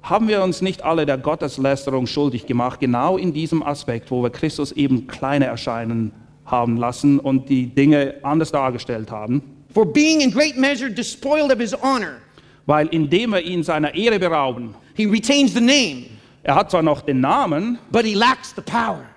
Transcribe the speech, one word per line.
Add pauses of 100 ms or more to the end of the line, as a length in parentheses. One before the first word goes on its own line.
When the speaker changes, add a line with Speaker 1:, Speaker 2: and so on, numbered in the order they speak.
Speaker 1:
haben
wir
uns
nicht
alle
der
Gotteslästerung
schuldig
gemacht,
genau
in
diesem
Aspekt,
wo
wir
Christus
eben
kleiner
erscheinen (340)
haben
lassen
und
die
Dinge
anders
dargestellt
haben? (300)
Speaker 2:
For
being
in
great
measure
despoiled
of
his
honor. (500)
Speaker 1:
Weil
indem
wir
ihn
seiner
Ehre
berauben, (200)
Speaker 2:
He
retains
the
name, (380)
Speaker 1:
er
hat
zwar
noch
den
Namen, (120)
Speaker 2:
but
he
lacks
the
power. (120)